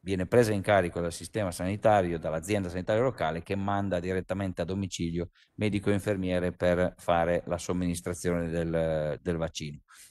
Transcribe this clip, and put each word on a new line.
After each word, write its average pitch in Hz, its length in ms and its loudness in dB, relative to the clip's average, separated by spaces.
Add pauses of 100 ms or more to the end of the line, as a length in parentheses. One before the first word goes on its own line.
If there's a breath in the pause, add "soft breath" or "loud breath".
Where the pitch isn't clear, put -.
viene 92 220 -2
presa 113 260 6
in 101 100 0
carico 92 380 4
dal 85 140 -2
sistema 95 360 -4
sanitario, 92 680 2
dall'azienda 85 480 -2
sanitaria 92 340 0
locale 85 400 -2
che 98 140 -4
manda 98 460 0
direttamente 92 600 -4
a 85 40 0
domicilio 85 640 -4 (240 soft breath)
medico 101 360 -2
e 101 40 4
infermiere 92 580 0
per 90 460 2
fare 85 480 2
la 85 120 -2
somministrazione 87 920 -2
del, 80 720 0
del 87 160 -2
vaccino. 78 420 -6 (320 loud breath)